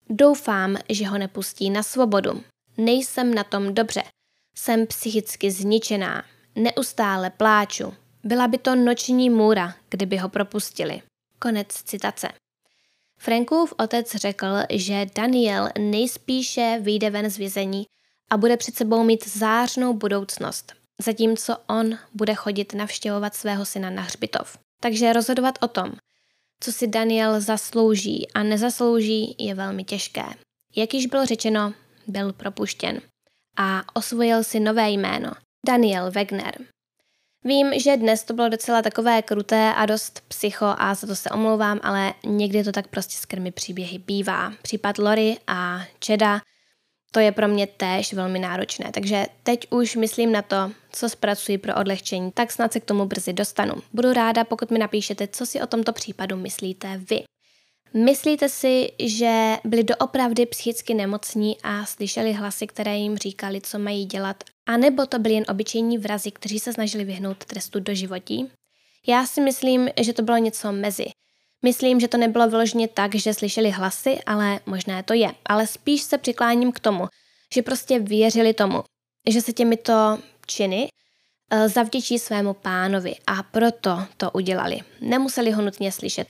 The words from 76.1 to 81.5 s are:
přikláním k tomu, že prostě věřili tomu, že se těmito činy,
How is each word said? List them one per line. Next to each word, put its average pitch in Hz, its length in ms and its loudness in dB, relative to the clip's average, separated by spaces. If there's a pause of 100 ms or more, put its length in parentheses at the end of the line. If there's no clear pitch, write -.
přikláním 240 540 2
k - 80 -10
tomu, 190 280 0 (460)
že 254 80 4
prostě 262 360 0
věřili 220 560 4
tomu, 190 300 0 (440)
že 226 140 4
se 233 100 -4
těmito 220 640 4 (280)
činy, 202 420 -2 (640)